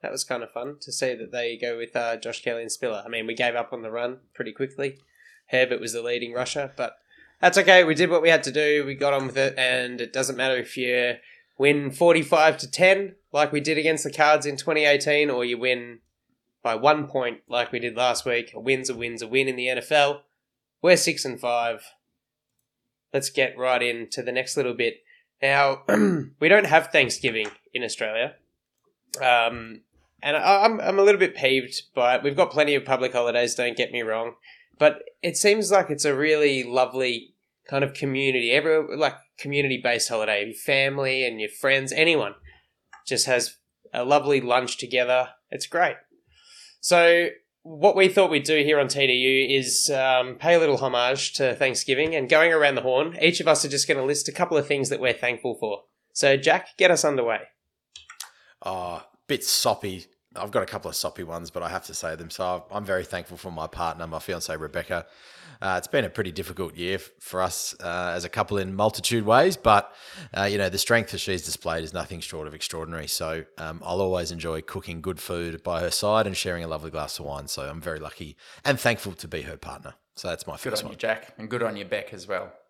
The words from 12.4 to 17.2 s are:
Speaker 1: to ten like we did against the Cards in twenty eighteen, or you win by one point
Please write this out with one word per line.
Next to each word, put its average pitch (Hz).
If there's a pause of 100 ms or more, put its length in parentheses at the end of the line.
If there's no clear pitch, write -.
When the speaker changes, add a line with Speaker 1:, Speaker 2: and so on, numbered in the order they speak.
Speaker 1:
to -
ten 190 (180)
like 147
we 147
did 147
against 156
the 139
Cards 151
in 143
twenty 156
eighteen, 147
or 123
you 120
win 120 (640)
by 113
one 143
point 120